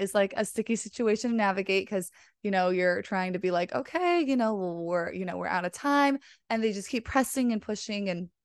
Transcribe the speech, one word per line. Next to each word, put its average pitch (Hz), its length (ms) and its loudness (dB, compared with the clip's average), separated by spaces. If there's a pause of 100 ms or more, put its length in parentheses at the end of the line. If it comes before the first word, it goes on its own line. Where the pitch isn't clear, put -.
is, 196 140 -2
like, 202 220 4
a 214 80 0
sticky 226 320 -2
situation 220 540 0
to 233 60 0
navigate 190 520 2
'cause, 185 220 -4 (320)
you 208 80 -2
know, 185 200 4
you're 180 320 2
trying 185 300 -2
to 175 60 -2
be 185 120 0
like, 175 240 0
"Okay, 349 460 0
you 269 160 2
know, 220 180 2
well, 175 300 -4
we're, 170 280 0
you 185 120 -6
know, 180 120 -4
we're 175 100 -4
out 180 180 0
of 180 80 -4
time," 285 460 2 (300)
and 226 140 0
they 220 100 2
just 190 160 -6
keep 233 160 -4
pressing 254 480 0
and 214 100 -2
pushing, 208 460 -6
and 175 220 -4 (140)